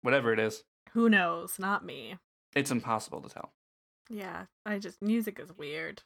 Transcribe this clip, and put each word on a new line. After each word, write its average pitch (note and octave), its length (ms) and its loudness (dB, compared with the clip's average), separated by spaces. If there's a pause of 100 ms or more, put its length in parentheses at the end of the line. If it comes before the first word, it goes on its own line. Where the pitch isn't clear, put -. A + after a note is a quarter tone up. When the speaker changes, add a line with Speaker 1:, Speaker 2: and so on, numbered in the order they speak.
Speaker 1:
whatever B2 320 4
it A2 60 2
is. A2 260 0 (260)
Speaker 2:
Who A#3 160 4
knows? F3+ 520 2
Not G3 260 0
me. D3 320 -10 (400)
Speaker 1:
It's C#3 140 2
impossible A2 500 -2
to C2+ 80 -14
tell. - 240 -14 (560)
Speaker 2:
Yeah, F#3 380 -10 (180)
I G#3 140 0
just, - 220 -10
music A3 380 2
is - 180 -14
weird. D3+ 480 -8